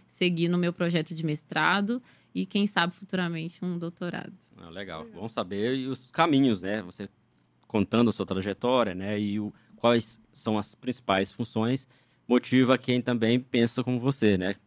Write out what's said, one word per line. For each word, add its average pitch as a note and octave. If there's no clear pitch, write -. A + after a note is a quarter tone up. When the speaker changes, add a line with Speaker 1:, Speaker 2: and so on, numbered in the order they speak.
Speaker 1:
seguir E3+
no F3
meu F3
projeto E3+
de D#3+
mestrado F3+
e, F#3
quem G3+
sabe, F3+
futuramente, E3+
um F3+
doutorado. E3+
Speaker 2:
Ah, F2
legal. E2+
Speaker 3:
Legal. E2
Speaker 2:
Bom A2
saber G#2+
e C3
os C3
caminhos, C3+
né? G2+
Você F2+
contando A2+
a G2+
sua G2
trajetória, G2+
né? G2+
E G#2
o, G#2
quais A#2
são A2
as G#2
principais G2
funções, A#2+
motiva B2+
quem B2
também A#2
pensa A#2+
como B2
você, A#2
né? F#2